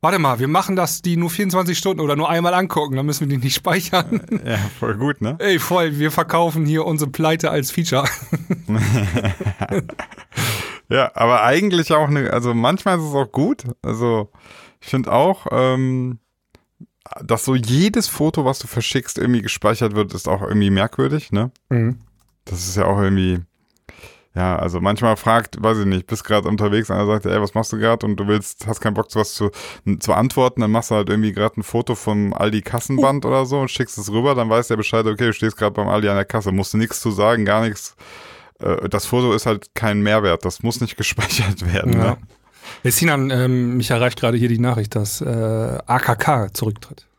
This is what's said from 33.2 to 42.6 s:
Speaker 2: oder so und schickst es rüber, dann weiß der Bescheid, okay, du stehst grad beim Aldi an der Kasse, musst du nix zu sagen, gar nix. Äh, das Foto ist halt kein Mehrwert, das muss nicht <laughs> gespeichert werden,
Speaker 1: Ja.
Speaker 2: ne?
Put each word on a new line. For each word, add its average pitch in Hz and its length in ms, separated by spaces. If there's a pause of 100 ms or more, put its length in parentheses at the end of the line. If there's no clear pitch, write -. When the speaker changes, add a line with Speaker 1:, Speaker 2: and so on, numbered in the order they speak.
Speaker 2:
oder 131 220
so 139 140
und 131 100
schickst - 260
es 101 160
rüber, 123 220
dann 117 160
weiß 117 180
der 113 80
Bescheid, 110 300
okay, 110 200
du 113 60
stehst 110 240
grad 104 160
beim 101 160
Aldi 104 200
an 101 80
der 98 100
Kasse, 107 260
musst 95 220
du 107 40
nix 110 220
zu 117 120
sagen, 107 340
gar 104 160
nix. 107 320 (640)
Äh, 95 300
das 98 180
Foto 123 280
ist 107 120
halt 107 280
kein 104 280
Mehrwert, 104 420
das - 180
muss 117 180
nicht - 160
<laughs> - 0
gespeichert 95 760
werden, 95 200
Speaker 1:
Ja. 117 60
Speaker 2:
ne? 110 180 (640)